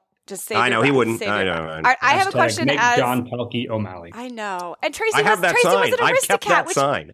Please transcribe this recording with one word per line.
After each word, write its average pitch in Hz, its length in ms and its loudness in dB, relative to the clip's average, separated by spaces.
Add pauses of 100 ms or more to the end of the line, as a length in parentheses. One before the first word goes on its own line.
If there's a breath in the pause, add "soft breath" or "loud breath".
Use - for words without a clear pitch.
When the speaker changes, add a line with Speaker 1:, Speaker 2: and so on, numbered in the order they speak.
(280)
Speaker 1:
just 190 180 -12
save 214 120 -4
Speaker 2:
I 120 100 4
Speaker 1:
your 120 100 2
Speaker 2:
know, 113 40 2
he 139 100 4
Speaker 1:
breath. 135 60 4
Speaker 2:
wouldn't. 113 220 2
Speaker 1:
Save 107 80 -6
Speaker 2:
I 101 160 0
Speaker 1:
your 90 120 0
Speaker 2:
know, 82 60 -4
Speaker 1:
breath. 80 40 -6
Speaker 2:
I - 20 -
know. 80 80 -10
Speaker 1:
All 80 80 -10
right, 254 180 2
I 269 120 2
have 381 140 2
a - 20 -4
Speaker 3:
Hashtag - 40 -6
Speaker 1:
question - 340 0
Speaker 3:
make 294 140 2
Speaker 1:
as 240 160 2
Speaker 3:
John 123 300 0
Pelkey 120 420 -6
O'Malley. 92 440 -6
Speaker 1:
I 254 160 -14
know. 190 520 -8
And 302 120 -2
Tracy 440 240 -2
Speaker 2:
I - 60 4
have 208 160 2
Speaker 1:
was, - 20 -8
Speaker 2:
that 175 100 2
Speaker 1:
Tracy 480 160 4
Speaker 2:
sign. - 140 4
Speaker 1:
wasn't 494 180 0
a 480 60 0
Speaker 2:
I've - 80 2
Speaker 1:
Aristocrat, 508 260 0
Speaker 2:
kept 415 100 -4
that - 180 2
Speaker 1:
which 370 80 -4
Speaker 2:
sign. 135 380 0